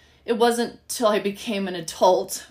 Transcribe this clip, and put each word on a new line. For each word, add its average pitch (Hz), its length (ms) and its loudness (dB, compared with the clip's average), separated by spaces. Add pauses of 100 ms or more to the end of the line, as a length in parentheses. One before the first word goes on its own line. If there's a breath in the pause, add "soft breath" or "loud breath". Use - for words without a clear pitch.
(240 soft breath)
it 233 100 -2
wasn't 233 540 0
till 233 200 0
I 208 120 2
became 202 480 -4
an 180 60 -8
adult, 180 760 0